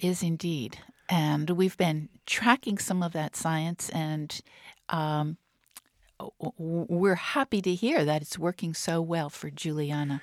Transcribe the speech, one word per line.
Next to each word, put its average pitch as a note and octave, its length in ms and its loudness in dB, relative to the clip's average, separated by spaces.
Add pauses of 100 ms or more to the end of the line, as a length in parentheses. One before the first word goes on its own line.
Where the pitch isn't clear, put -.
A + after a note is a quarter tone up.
is F3+ 180 0
indeed. E3 560 -2 (320)
And D3+ 400 4
we've F#3 280 2
been D#3 320 0 (180)
tracking A#3 500 2
some F#3 240 0
of E3+ 120 0
that D#3 220 -2
science, D#3+ 540 -2
and, D#3 500 -2 (480)
um, D3+ 480 0 (840)
w-, - 380 -10
w-, E3 300 -2
we're F3+ 280 4
happy A3 460 0
to F3+ 140 2
hear A3+ 300 2
that D3+ 160 2
it's - 180 -10
working E3+ 340 -2
so E3 280 0
well E3 280 -2
for - 200 -10
Juliana. D3 720 -2